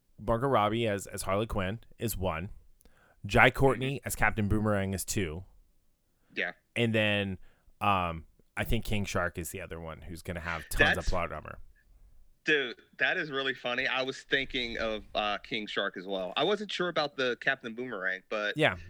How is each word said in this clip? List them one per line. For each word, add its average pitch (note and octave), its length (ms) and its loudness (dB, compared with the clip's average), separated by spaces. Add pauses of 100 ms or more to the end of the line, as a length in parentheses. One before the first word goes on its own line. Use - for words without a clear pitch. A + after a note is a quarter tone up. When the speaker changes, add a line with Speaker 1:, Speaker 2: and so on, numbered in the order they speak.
(200)
Speaker 1:
Margot A#2 280 0
Robbie A2+ 400 4
as, G2+ 200 -2
as G2+ 160 -8
Harley G2+ 220 2
Quinn G#2 340 -2 (200)
is A#2 180 -2
one. F2+ 320 -2 (760)
Jai A#2 260 8
Courtney C3 460 4
Speaker 2:
Mm-hmm. - 100 -8
Speaker 1:
as G#2 80 -4
Captain G#2+ 320 4
Boomerang G#2 460 2
is F#2+ 120 -4
two. F2+ 380 -2 (920)
Speaker 2:
Yeah. F2 160 -4 (240)
Speaker 1:
And A#2 180 2
then, G#2 440 2 (440)
um, F2 440 2 (320)
I G#2 60 0
think G#2+ 220 0
King G#2 200 0
Shark F2 320 -2
is E2+ 140 -6
the F#2+ 100 -10
other E2+ 180 -10
one D#2+ 220 -12
who's E2 200 -12
gonna E2+ 180 -8
have E2 300 -6
tons D3+ 280 4
of - 0 -
Speaker 2:
That's - 120 -4
Speaker 1:
plot E2+ 220 0
armor. - 280 -10 (840)
Speaker 2:
Dude, C3+ 300 0 (240)
that C#3 180 0
is D3+ 140 -4
really C3+ 240 -2
funny. B2 320 -2
I B2+ 160 0
was C3 180 -6
thinking B2+ 560 -2
of, G2 260 -4 (120)
uh, G#2 240 0
King A2 280 -6
Shark G2+ 300 -4
as F#2 80 -10
well. F#2+ 320 -4
I C#3 60 2
wasn't G3+ 280 0
sure F3+ 180 -2
about D#3+ 280 -2
the B2+ 240 0
Captain C3 320 -2
Boomerang, G2 560 -4
but G#2 260 -2
Speaker 1:
Yeah. D3 200 4 (140)